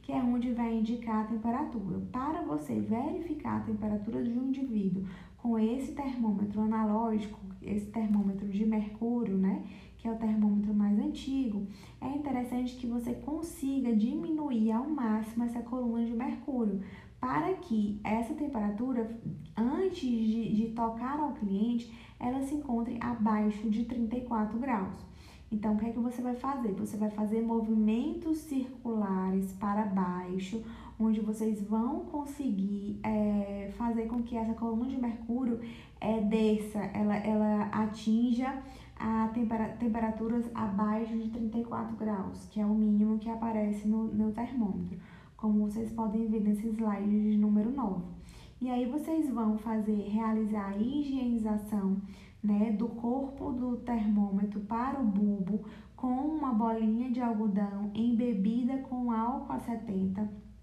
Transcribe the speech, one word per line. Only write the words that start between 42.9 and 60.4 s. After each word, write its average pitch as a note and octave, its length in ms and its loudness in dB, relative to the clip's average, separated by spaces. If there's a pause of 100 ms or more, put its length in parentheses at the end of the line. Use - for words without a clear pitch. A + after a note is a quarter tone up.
que A3 100 -4
aparece G#3+ 580 0
no, A3 180 2
no G#3+ 280 2
termômetro, G#3 640 -2 (380)
como G#3 320 4
vocês A3 240 -4
podem A3+ 360 0
ver G#3+ 120 2
nesse G#3 280 2
slide G#3+ 600 2
de G#3+ 60 4
número G#3+ 340 4
nove. G3+ 340 -2 (540)
E B3+ 120 -2
aí, B3 160 2
vocês D4+ 420 0
vão A3 300 2
fazer, G#3+ 500 0
realizar G#3+ 600 0
a G3 100 -4
higienização A3+ 1200 0 (420)
né, G#3 300 4
do G#3 160 0
corpo C4+ 640 -2
do B3 240 -2
termômetro G#3 840 2
para C4 400 -2
o A#3+ 40 2
bulbo G3+ 600 2 (300)
com B3+ 180 -2 (140)
uma D4 260 0
bolinha A3+ 580 2
de A#3+ 100 0
algodão G#3 760 0
embebida A#3+ 840 2
com B3 340 -2
álcool A#3+ 400 -2
a B3 80 -4
setenta. G#3 680 -2 (340)